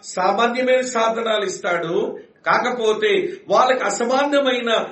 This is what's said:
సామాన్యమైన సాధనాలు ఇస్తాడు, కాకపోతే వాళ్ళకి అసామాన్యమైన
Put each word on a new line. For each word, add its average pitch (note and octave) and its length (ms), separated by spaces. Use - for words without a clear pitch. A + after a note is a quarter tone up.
సామాన్యమైన A#3 800
సాధనాలు A3+ 640
ఇస్తాడు, F3 760
కాకపోతే G#3+ 880
వాళ్ళకి B3+ 340
అసామాన్యమైన B3+ 1080